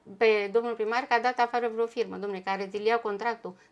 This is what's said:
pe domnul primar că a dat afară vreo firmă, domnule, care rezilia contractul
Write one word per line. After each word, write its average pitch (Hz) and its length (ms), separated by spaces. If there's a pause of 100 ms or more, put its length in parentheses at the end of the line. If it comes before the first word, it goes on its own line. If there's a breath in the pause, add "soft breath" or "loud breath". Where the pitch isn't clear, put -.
(180)
pe 208 360
domnul 233 200
primar 226 300
că 254 100
a 233 60
dat 247 200
afară 240 340
vreo 226 120
firmă, 214 320
domnule, 190 280
care 196 180
rezilia 208 360
contractul 214 560 (160 soft breath)